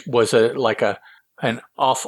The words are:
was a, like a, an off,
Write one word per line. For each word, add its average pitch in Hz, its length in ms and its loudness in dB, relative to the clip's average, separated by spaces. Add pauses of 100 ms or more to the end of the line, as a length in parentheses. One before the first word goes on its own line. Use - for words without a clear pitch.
was 120 260 2
a, 117 200 4
like 117 280 -2
a, 101 160 0 (460)
an 120 160 -4 (180)
off, - 300 0